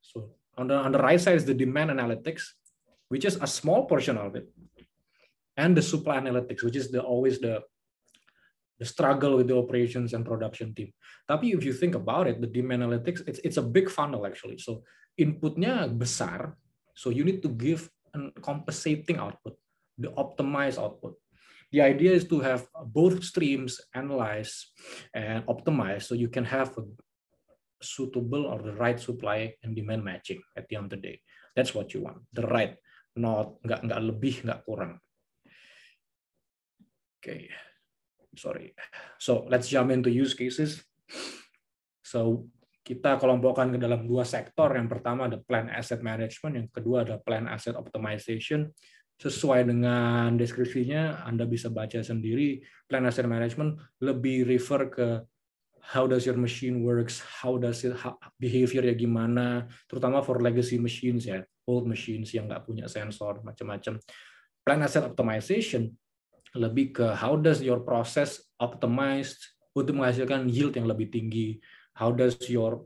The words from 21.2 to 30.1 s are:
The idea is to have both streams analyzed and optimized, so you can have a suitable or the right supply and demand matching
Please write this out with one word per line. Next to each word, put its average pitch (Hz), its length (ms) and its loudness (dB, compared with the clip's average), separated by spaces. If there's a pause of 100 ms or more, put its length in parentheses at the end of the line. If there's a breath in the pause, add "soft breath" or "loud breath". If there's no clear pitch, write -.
The 143 120 6
idea 143 320 8
is 175 160 6
to 156 100 4
have 131 260 0 (220)
both 175 360 4
streams 135 560 -2 (140)
analyzed 120 800 -4 (400 loud breath)
and 113 320 -4
optimized, 113 640 0
so 123 60 -2
you 120 140 0
can 120 160 -2
have 131 340 -2
a 107 40 -10 (960)
suitable 127 680 -4
or 113 160 -6
the 107 100 -6
right 120 260 0
supply 110 600 -4
and 110 140 -6
demand 110 280 -4
matching 92 380 -8 (160)